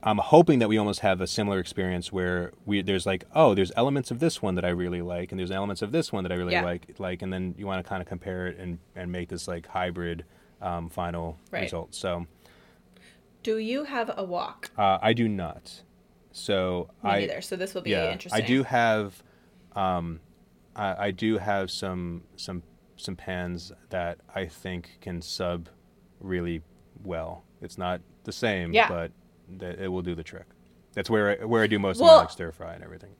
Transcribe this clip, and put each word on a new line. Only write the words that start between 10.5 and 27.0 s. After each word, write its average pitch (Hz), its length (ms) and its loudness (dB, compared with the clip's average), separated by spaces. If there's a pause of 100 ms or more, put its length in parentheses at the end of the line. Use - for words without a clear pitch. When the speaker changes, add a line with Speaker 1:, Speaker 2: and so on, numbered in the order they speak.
Speaker 1:
um, 87 300 -6
final 85 480 -6 (120)
Speaker 2:
Right. - 120 -6
Speaker 1:
result. - 320 -8
So 87 320 -4 (1160)
Speaker 2:
Do 220 160 0
you 240 260 -2
have 262 320 -4
a 196 80 -4
wok? - 520 -6
Speaker 1:
Uh, 98 260 4
I 110 120 4
do 117 140 2
not. 95 540 -6 (500)
So 92 560 0 (140)
Speaker 2:
Me - 80 0
Speaker 1:
I - 100 4
Speaker 2:
neither. - 220 -4
So - 140 -8
this 190 180 -6
will - 80 -6
be 208 80 -4
Speaker 1:
yeah, 90 140 2
I - 80 0
Speaker 2:
interesting. 110 340 -2
Speaker 1:
do 131 160 4
have, 113 600 2 (540)
um, 87 440 -2 (540)
I, 98 320 -2
I 101 40 0
do 110 280 0
have 98 320 -2
some, 90 520 -6 (140)
some, 87 260 -10 (340)
some 95 200 -10
pans 90 540 -6 (200)
that 87 280 -4 (160)
I 95 120 -4
think 90 560 -10
can 87 200 -8
sub 87 460 -6 (520)
really 87 420 -4 (400)